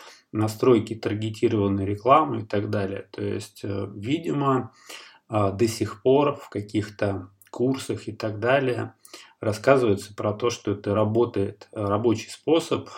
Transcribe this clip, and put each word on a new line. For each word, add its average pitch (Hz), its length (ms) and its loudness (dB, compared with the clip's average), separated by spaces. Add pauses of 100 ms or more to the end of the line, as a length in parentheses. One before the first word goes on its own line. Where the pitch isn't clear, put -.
(320)
настройки 110 640 2
таргетированной 107 880 0
рекламы 117 560 2
и 107 60 -10
так 107 240 -2
далее. 98 400 -6
То 110 120 -10
есть, 101 400 -8
э, 101 320 -6
видимо, 135 800 -2 (560)
а, 104 220 2
до 104 180 0
сих - 340 -6
пор 143 340 4
в - 120 -18
каких-то 101 800 -4 (240)
курсах 127 560 -4
и 107 40 -10
так 104 280 -8
далее 120 540 0 (460)
рассказывается 110 720 2
про 107 180 -2
то, 117 180 0
что 107 220 -4
это 101 220 -2
работает, 107 760 0
э, 110 120 -4
рабочий 107 460 2
способ - 680 0